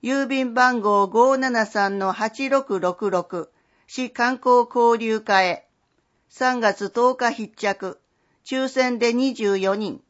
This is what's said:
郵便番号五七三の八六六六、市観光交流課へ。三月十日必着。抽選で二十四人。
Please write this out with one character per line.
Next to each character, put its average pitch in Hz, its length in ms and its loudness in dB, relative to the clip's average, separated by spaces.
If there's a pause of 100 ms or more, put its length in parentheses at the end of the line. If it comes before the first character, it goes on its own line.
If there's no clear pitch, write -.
郵 269 240 -2
便 254 280 -2
番 254 260 2
号 202 260 2
五 240 300 4
七 247 300 0
三 202 320 -2
の 190 140 -2
八 220 360 -6
六 269 320 0
六 180 300 -2
六、 175 420 -4 (340)
市 254 240 -8
観 247 280 -2
光 247 280 4
交 233 320 2
流 220 220 -2
課 202 220 2
へ。 180 240 -2 (640)
三 254 300 -2
月 202 280 0
十 247 260 2
日 247 160 -2
必 214 240 -10
着。 196 460 -6 (460)
抽 262 220 -4
選 254 300 -6
で 233 140 0
二 247 220 -2
十 202 240 -2
四 190 180 -2
人。 208 340 -8